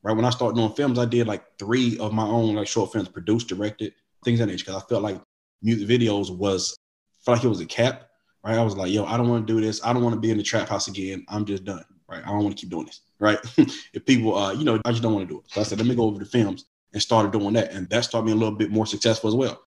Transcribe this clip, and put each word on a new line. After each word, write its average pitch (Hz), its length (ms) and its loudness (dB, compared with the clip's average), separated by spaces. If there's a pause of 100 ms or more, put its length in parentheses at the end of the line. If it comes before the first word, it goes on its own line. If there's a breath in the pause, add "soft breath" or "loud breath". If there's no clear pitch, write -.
right? 110 120 0
When 113 120 2
I 123 40 4
started 120 260 -2
doing 110 180 2
films, 131 240 0
I 123 80 2
did, 120 200 2
like, - 320 -8
three 117 400 0
of 107 140 -4
my 110 140 0
own, 110 300 2
like, 104 120 -4
short 101 240 -2
films, 90 160 -4
produced, 110 400 -2
directed, 104 460 -6 (280)
things 117 180 2
of 110 60 2
that 95 60 -4
nature, 90 180 -8
'cause 98 120 -8
I - 40 -20
felt 104 160 0
like 101 180 -4 (420)
music 107 260 0
videos 107 420 2
was, 92 460 -2 (480)
felt 120 140 4
like 127 60 -2
it 123 40 4
was 98 120 0
a 82 60 -8
cap, - 440 -2 (340)
right? 113 140 0
I 117 40 2
was 104 140 0
like, 95 160 -2
"Yo, 104 140 0
I 110 100 -2
don't 120 120 2
wanna 117 180 0
do 113 160 2
this. 107 200 -2
I 120 120 0
don't 123 100 2
wanna 117 140 0
be 113 120 0
in 110 60 2
the 104 60 0
trap 104 260 -2
house 98 200 -2
again. 95 400 -8
I'm 107 180 -4
just 98 180 -6
done, 95 200 -10 (220)
right? 85 160 -14
I - 60 -12
don't 104 140 0
wanna 101 120 0
keep - 140 -14
doing 82 160 -6
this," - 160 -18 (180)
right? 107 200 4 (180)
<laughs> - 380 2
If - 100 -8
people, 110 320 4
uh, 98 160 0
you 143 120 -2
know, 117 200 4
I 123 60 2
just 117 120 0
don't 110 120 2
wanna 95 120 -2
do 78 120 -10
it. - 120 -20
So 104 120 -2
I - 20 2
said, 104 140 -4
"Let 113 80 2
me 127 80 4
go 117 100 2
over 101 160 0
to 98 60 -10
films," 101 400 0 (260)
and 104 80 -4
started 107 320 4
doing 101 220 0
that. 107 180 0
And 92 160 -8
that 117 160 0
started 110 220 -2
being 110 100 2
a 110 40 4
little 107 180 0
bit 107 120 0
more 107 160 2
successful 110 420 0
as 110 60 2
well. 131 280 -2 (100)